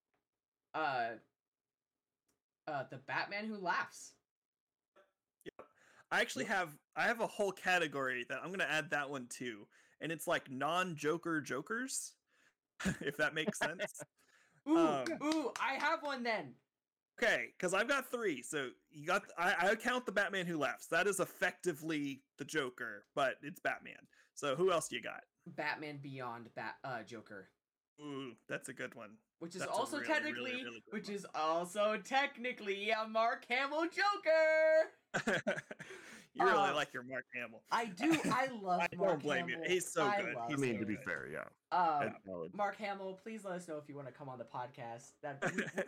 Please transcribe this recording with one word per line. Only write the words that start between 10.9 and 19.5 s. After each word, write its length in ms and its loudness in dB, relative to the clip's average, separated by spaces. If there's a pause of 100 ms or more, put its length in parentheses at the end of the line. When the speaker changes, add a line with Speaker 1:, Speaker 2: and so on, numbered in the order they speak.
Speaker 2:
Jokers, 760 -4 (640)
<laughs> 60 -6 (160)
if 160 -2
that 160 2
makes 260 -2
sense. 460 -4 (300)
Speaker 1:
<laughs> 340 -12
Ooh, 340 6
Speaker 2:
Um, 200 -2
Speaker 1:
ooh, 360 2
I 160 0
have 280 2
one 200 -4
then. 380 -2 (580)
Speaker 2:
Okay, 380 2
'cause 160 0
I've 140 4
got 240 2
three. 320 0
So 300 -2 (160)
you 180 -10
got, 300 0
I, 340 4